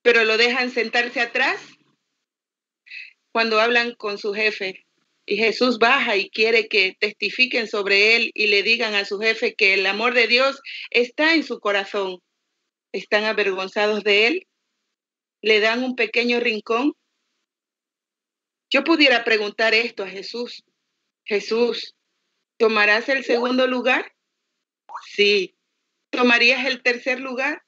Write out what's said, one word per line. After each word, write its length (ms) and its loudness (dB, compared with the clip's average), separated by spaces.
Pero 240 4
lo 100 2
dejan 340 0
sentarse 520 -2
atrás 400 -2
cuando 300 0
hablan 340 0
con 220 -8
su 160 -6
jefe. 520 -4
Y 120 -4
Jesús 420 0
baja 380 2
y 120 -4
quiere 380 0
que 320 0
testifiquen 720 -2
sobre 480 2
él 160 -2
y 140 -2
le 140 2
digan 320 0
a 120 -2
su 140 -8
jefe 360 -2
que 180 4
el 120 0
amor 280 -2
de 140 2
Dios 320 2
está 440 2
en 100 2
su 180 -10
corazón. 580 -4
¿Están 280 -2
avergonzados 800 -2
de 240 4
él? 200 -2
¿Le 200 4
dan 220 0
un 120 -6
pequeño 440 -2
rincón? 540 -2
Yo 140 0
pudiera 400 0
preguntar 500 -2
esto 300 -4
a 40 -8
Jesús. 560 -12
"Jesús, 680 -2
¿tomarás 520 2
el 140 0
segundo 420 2
lugar?" 460 0
"Sí." 400 2
"¿Tomarías 560 4
el 160 -4
tercer 360 -2
lugar?" 480 -6